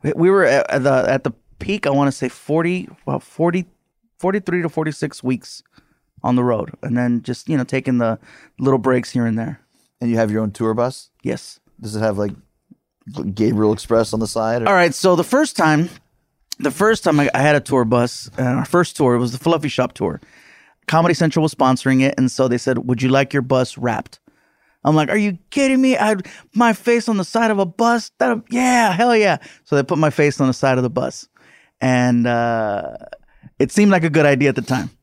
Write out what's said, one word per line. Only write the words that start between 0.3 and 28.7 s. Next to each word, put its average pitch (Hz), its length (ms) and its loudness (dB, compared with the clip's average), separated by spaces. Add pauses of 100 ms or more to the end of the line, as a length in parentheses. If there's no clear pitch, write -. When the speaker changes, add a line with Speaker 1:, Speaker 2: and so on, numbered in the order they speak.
Speaker 1:
at, 208 240 2
at 135 140 0
the, 131 260 2
at 131 140 -2
the 131 80 -4 (260)
peak, 202 300 -4
I - 20 0
wanna 139 220 2
say 131 180 -6
forty, 165 580 -4 (200)
well, 139 120 -4
forty, 175 460 -2 (540)
forty-three 190 420 -2
to 165 80 -6
forty-six 156 540 -6
weeks - 400 -6 (600)
on 123 120 0
the 123 80 2
road, 113 280 -2 (120)
and 120 140 -4
then 120 260 -2
just, - 260 -10
you 156 80 0
know, 127 60 -2
taking 131 360 -2
the 110 200 0 (400)
little 131 200 2
breaks 123 320 0
here 123 140 -2
and 113 140 -2
there. 113 200 -8 (420)
Speaker 2:
And 120 100 -2
you 113 60 0
have 113 140 0
your 107 100 -2
own 107 100 -2
tour 110 220 -2
bus? 120 360 -4 (140)
Speaker 1:
Yes. - 360 -8 (200)
Speaker 2:
Does 107 160 -10
it 107 40 -4
have, 107 180 0
like, 104 140 -4 (1000)
Gabriel 107 400 2
Express 113 400 0
on 110 60 -4
the 110 80 -4
side, 113 360 -4
or? 110 40 0
Speaker 1:
All 202 60 2
right. 175 200 2
So 185 220 2
the 160 80 0
first 285 320 0
time, 156 340 2 (680)
the 131 120 0
first 214 320 0
time 151 160 2
I, 143 140 2
I 127 80 0
had 147 140 4
a 143 40 2
tour 127 260 0
bus, 120 440 -2 (100)
uh, 127 40 0
our 131 220 -2
first 175 320 0
tour, 127 180 2
it 120 40 0
was 120 120 -2
the 123 60 -10
Fluffy 160 320 -2
Shop 123 240 -2
tour. 80 260 -6 (680)
Comedy 165 260 2
Central 160 300 0
was 156 100 0
sponsoring 131 480 2
it, 135 160 0
and 127 140 0
so 131 160 0
they 123 100 0
said, 123 220 -2
"Would 120 220 -2
you 127 80 0
like 135 240 2
your 143 80 0
bus 127 360 -2
wrapped?" 120 420 -6 (640)
I'm 151 120 2
like, 151 140 2
"Are - 80 0
you 208 200 -2 (120)
kidding 262 320 2
me? 262 160 2
I, 214 180 2 (380)
my 226 200 2
face 233 360 0
on 220 80 0
the 185 80 -2
side 226 260 0
of 202 80 0
a 196 60 2
bus? 233 540 0
That, 240 300 0
yeah, 240 420 2